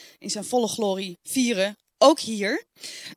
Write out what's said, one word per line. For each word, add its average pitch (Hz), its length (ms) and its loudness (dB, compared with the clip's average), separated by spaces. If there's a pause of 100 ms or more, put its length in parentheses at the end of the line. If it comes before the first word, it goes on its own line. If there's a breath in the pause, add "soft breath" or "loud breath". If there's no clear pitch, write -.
(200 soft breath)
in 202 100 -14
zijn 202 160 -8
volle 247 220 0
glorie 196 560 -4
vieren, 208 540 -2 (240)
ook 285 180 8
hier. 220 440 -4 (540 loud breath)